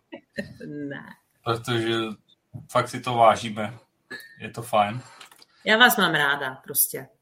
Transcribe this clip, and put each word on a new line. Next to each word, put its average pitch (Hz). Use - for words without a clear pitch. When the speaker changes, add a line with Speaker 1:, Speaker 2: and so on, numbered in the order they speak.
Speaker 1:
<laughs> -
Ne. -
Speaker 2:
Protože 117
fakt 123
si 123
to 127
vážíme. 110
Je 107
to 113
fajn. 110
Speaker 1:
Já 214
vás 240
mám 175
ráda, 143
prostě. 139